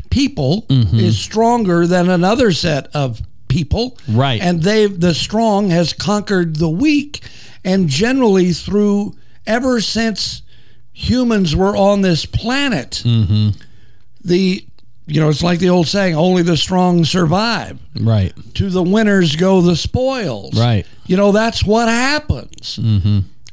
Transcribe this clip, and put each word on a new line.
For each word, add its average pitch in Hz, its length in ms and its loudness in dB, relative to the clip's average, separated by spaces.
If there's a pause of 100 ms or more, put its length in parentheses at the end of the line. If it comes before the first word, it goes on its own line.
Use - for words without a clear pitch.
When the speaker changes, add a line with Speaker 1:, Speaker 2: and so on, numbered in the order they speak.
(120)
Speaker 1:
people 196 580 0
Speaker 2:
Mm-hmm. 113 300 4
Speaker 1:
is 107 200 2
stronger 208 680 2
than 180 220 4
another 196 420 4
set 151 440 -2
of 131 240 -4 (280)
people. 190 500 -2 (100)
Speaker 2:
Right. 135 340 2
Speaker 1:
And 180 200 0
they, 214 240 4
the 175 300 0
strong 208 560 0
has 165 200 2
conquered 185 680 -2
the 160 120 0
weak. 294 520 -2 (440)
And 185 240 2
generally 190 640 2
through, 202 640 0 (320)
ever 240 340 0
since - 640 -4 (480)
humans 214 640 0
were 196 200 2
on 202 260 4
this 180 260 0
planet, 247 760 -2
Speaker 2:
Mm-hmm. 107 460 2 (720)
Speaker 1:
the, 185 400 0 (440)
you 151 120 -2
know, 156 100 2
it's 151 140 0
like 175 160 0
the 180 100 2
old 180 180 2
saying, 190 280 0
"Only 180 280 2
the 170 120 2
strong 180 480 2
survive." 180 760 0 (220)
Speaker 2:
Right. 107 320 2 (240)
Speaker 1:
To 196 140 -2
the 185 140 0
winners 190 520 2
go 190 240 2
the 175 160 4
spoils. 190 840 -4
Speaker 2:
Right. 113 280 2 (200)
Speaker 1:
You 185 120 0
know, 202 160 4
that's 220 320 0
what 226 240 2
happens. 254 920 -4
Speaker 2:
Mm-hmm. 104 380 2 (340)